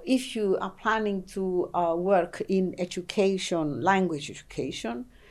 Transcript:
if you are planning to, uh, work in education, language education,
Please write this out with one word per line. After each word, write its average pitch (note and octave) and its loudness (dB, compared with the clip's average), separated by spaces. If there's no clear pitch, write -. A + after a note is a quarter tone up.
if B3+ 0
you G3+ 2
are G3 -4
planning G#3+ 0
to, F#3 0
uh, E3+ 2
work F3+ 2
in F#3+ 2
education, F3+ 0
language F3 2
education, A3+ -6